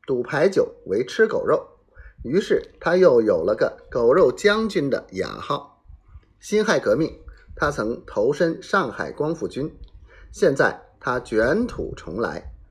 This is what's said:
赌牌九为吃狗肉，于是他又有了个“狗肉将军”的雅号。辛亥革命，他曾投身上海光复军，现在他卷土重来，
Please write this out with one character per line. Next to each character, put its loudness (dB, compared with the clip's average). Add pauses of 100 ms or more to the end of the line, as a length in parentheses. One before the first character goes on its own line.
赌 -2
牌 2
九 0 (140)
为 0
吃 2
狗 -4
肉， 2 (600)
于 0
是 -2
他 0
又 6
有 2
了 0
个 -2
“狗 4
肉 6
将 0
军” -2
的 -2
雅 -6
号。 -8 (720)
辛 0
亥 2
革 2
命， 0 (460)
他 0
曾 -6
投 0
身 0
上 -2
海 -8
光 -4
复 -6
军， -8 (600)
现 4
在 0 (220)
他 -4
卷 0
土 -8
重 -10
来， -6 (200)